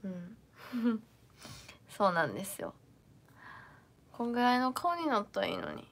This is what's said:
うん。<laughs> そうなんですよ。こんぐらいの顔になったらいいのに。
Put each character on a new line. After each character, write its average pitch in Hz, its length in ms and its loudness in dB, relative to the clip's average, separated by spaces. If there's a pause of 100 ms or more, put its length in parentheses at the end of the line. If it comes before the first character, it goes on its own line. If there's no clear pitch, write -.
う 202 60 -6
ん。 180 280 -10 (360)
<laughs> 226 300 0 (920)
そ 202 140 6
う 175 40 0
な 165 120 4
ん 110 80 -2
で 170 100 -4
す - 180 -8
よ。 87 120 -6 (1400)
こ 240 140 -4
ん 240 80 -2
ぐ 240 80 2
ら 247 140 6
い 247 40 4
の 254 140 2
顔 349 220 0
に 330 120 -2
な 226 140 4
っ 214 60 -6
た - 140 -4
ら 190 60 2
い - 60 -2
い - 40 -4
の 78 140 -6
に。 - 200 -12